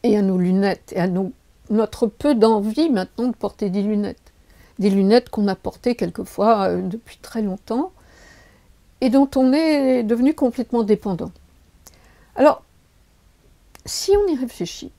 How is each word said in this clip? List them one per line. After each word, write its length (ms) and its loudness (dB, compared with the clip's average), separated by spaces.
et 160 2
à 40 2
nos 140 0
lunettes 580 0
et 40 -4
à 80 0
nos, 260 -4
notre 380 -2
peu 260 0
d'envie 560 2
maintenant 380 -2
de 80 -4
porter 340 -6
des 100 -2
lunettes, 520 -4
des 100 2
lunettes 400 2
qu'on 160 -2
a 80 0
portées 400 -4
quelquefois, 760 0
euh, 140 -2
depuis 400 -10
très 180 -10
longtemps 520 -6
et 80 2
dont 280 4
on 160 4
est 500 2
devenu 320 2
complètement 480 -2
dépendant. 480 -2
Alors, 300 2
si 300 -6
on 140 2
y 60 -2
réfléchit 640 -8